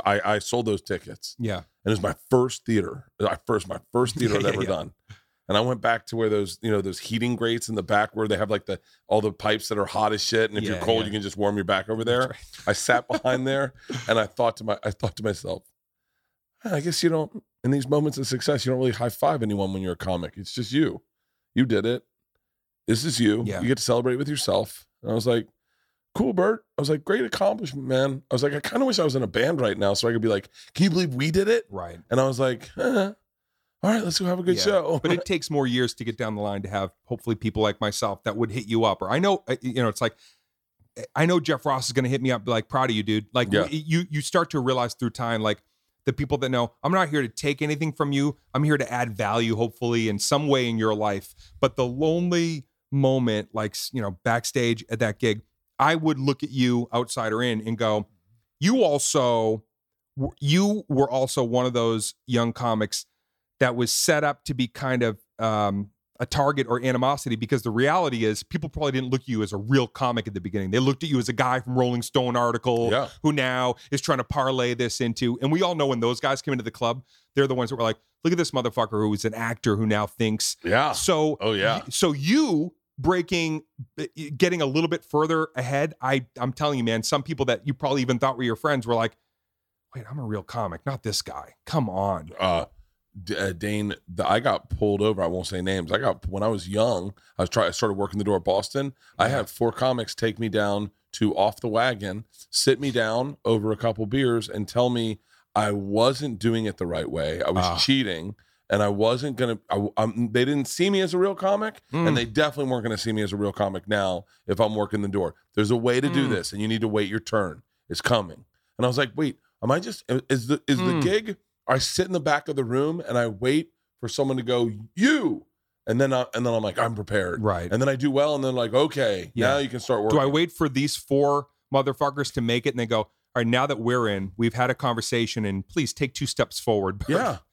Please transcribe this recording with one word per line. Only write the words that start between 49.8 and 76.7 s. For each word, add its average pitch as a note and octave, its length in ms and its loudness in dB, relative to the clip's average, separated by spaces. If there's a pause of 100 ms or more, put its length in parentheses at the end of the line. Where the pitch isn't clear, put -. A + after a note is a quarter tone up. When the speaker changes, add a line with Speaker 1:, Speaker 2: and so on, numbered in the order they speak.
Speaker 2:
in G2+ 100 -2
some D3 300 0
way C3 180 2
in A#2 100 0
your A2 160 2
life." G#2 400 -2 (280)
But C3+ 160 0
the C3 80 2
lonely E3 800 0 (260)
moment, C3 600 2
like, G#2+ 220 -4
s-, - 180 -8
you B2+ 80 -4
know, G2+ 100 -4 (120)
backstage A#2 640 0
at A2+ 100 -4
that G#2+ 200 -2
gig, A2 220 0 (360)
I D3+ 180 4
would D#3 240 0
look C3+ 240 0
at D3 60 -8
you, B2 440 2
outsider A#2 480 -2
in, A#2 240 0
and A2+ 120 -2
go, G#2+ 300 0 (520)
"You A3+ 240 4
also, A#2+ 800 2 (540)
w-, C3+ 240 -4
you F#3+ 480 2
were C3+ 200 2
also C3 360 0
one B2 200 2
of B2+ 80 0
those A2+ 420 0 (120)
young A#2 240 2
comics A2 540 -2 (540)
that B2+ 160 4
was A#2+ 160 0
set D3+ 320 2
up C#3+ 220 -2
to D3+ 80 -4
be B2 140 0
kind B2+ 360 -2
of, A2 160 0 (180)
um, G#2 540 0 (300)
a A#2+ 40 0
target C#3+ 420 2
or A#2+ 160 0
animosity," B2+ 540 0
because A#2 240 -2
the A#2 100 -4
reality C3+ 540 2
is G#2+ 180 0
people E3 260 -6
probably D3+ 240 -2
didn't C3 160 -2
look C3 120 0
at - 80 -16
you A2 140 0
as G2 100 -4
a G#2 40 -4
real A#2+ 300 4
comic A#2+ 400 -2
at G#2 60 -8
the G2 80 -6
beginning. F#2+ 300 -4
They A2 80 4
looked C3+ 240 0
at E3 60 -6
you C#3 100 2
as A#2 100 -2
a B2 40 -4
guy B2+ 280 0
from B2 140 -6
Rolling B2 260 2
Stone B2 340 0
article A#2 560 2
Speaker 1:
Yeah. B2 180 0 (120)
Speaker 2:
who D3+ 100 2
now B2+ 440 0 (160)
is C#3 100 -2
trying D3 160 0
to B2+ 80 -2
parlay C3 480 0
this A#2+ 260 -2
into, A#2+ 420 0
and C3+ 100 0
we E3+ 100 2
all F3+ 140 0
know D3 120 2
when B2+ 140 0
those A#2 180 0
guys C#3 220 -2
come C#3+ 120 -2
into B2 100 -2
the A2+ 80 -6